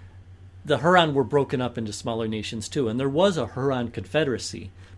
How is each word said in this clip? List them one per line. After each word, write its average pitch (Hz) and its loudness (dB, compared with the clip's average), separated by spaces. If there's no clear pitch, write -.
the 143 2
Huron 165 6
were 139 4
broken 135 0
up 120 -4
into 110 -4
smaller 113 -4
nations 110 -6
too. 139 0
And 110 -2
there 139 0
was 170 4
a 120 -2
Huron 127 -2
Confederacy, 113 -2